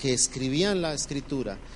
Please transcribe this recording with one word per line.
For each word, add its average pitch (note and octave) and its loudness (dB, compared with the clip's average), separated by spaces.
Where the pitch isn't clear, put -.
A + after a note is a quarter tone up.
que C3 4
escribían D3 2
la D#3 0
Escritura, C3+ -4